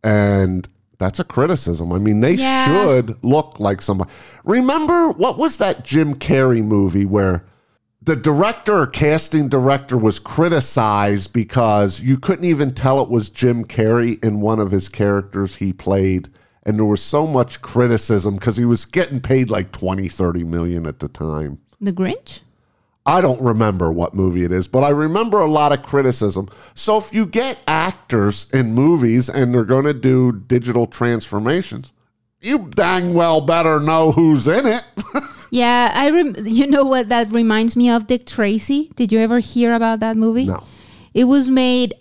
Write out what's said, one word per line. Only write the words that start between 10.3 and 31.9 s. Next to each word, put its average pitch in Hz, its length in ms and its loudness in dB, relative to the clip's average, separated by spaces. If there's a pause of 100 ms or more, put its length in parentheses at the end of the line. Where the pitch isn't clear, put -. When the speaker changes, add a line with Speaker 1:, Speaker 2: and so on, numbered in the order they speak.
Speaker 1:
because 104 640 0
you 131 180 0
couldn't 170 280 -2
even 147 280 0
tell 131 300 2
it - 60 -4
was 110 200 -2
Jim 120 360 -2
Carrey 117 580 0
in 104 180 -2
one 110 180 0
of 101 120 -2
his 98 180 -2
characters 98 680 -2
he 95 160 -4
played? 95 560 -2 (360)
And 107 120 -2
there 110 80 2
was 104 160 0
so 147 240 -2
much 127 360 -2
criticism 107 760 0
'cause 104 200 -2
he 120 80 0
was 117 200 0
getting 165 360 -4
paid, 131 280 0
like, 98 220 -4
twenty, 95 380 -6
thirty 87 340 -2
million 85 420 -4
at - 140 -10
the 76 80 -10
time. 76 520 -8 (200)
Speaker 2:
The 196 140 -6
Grinch? 185 480 -8 (640)
Speaker 1:
I 165 160 2
don't 131 180 0
remember 107 500 0
what 85 240 -2
movie 92 300 0
it 87 80 -2
is, 90 160 -2
but 131 160 0
I 143 60 2
remember 185 500 0
a 165 80 2
lot 151 240 2
of 135 100 -2
criticism. 107 680 -2 (240)
So 214 240 0
if 214 160 -6
you 220 120 0
get 240 320 -4 (120)
actors 139 840 -2
in 120 200 0
movies 127 560 2
and 123 240 0
they're 120 100 2
gonna 135 300 2
do 127 400 2
digital 117 540 -2
transformations, 120 1040 -4 (480)